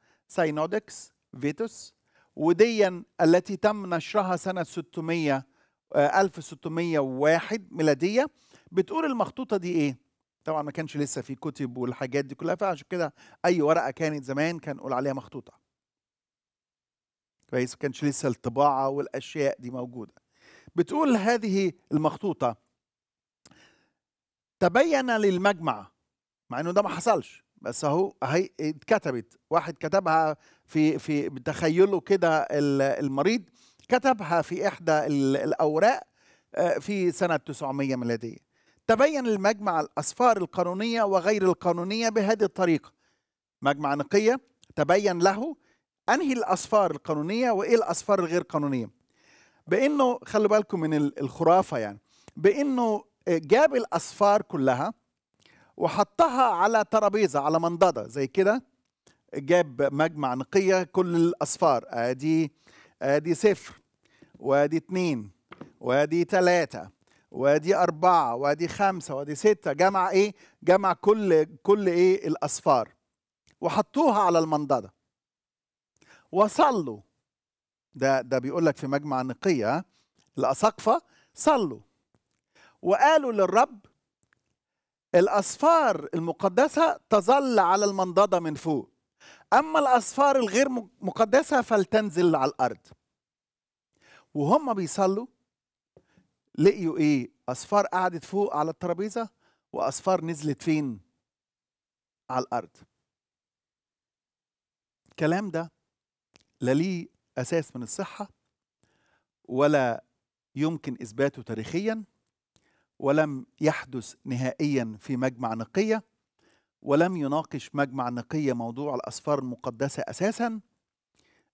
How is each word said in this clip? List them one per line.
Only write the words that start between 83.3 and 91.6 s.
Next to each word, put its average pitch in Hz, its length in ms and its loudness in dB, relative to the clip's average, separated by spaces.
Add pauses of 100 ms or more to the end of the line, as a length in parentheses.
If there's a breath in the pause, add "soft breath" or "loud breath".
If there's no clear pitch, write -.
للرب: 208 480 2 (1400)
"الاسفار 208 1000 2
المقدسة 196 840 0 (100)
تظل 240 500 4
على 190 260 4
المنضدة 190 540 2
من 160 160 -4
فوق، 143 340 -4 (640 soft breath)
اما 311 260 4
الاسفار 277 560 2
الغير 247 340 2
م-، 247 200 -8 (120)
مقدسة 226 600 2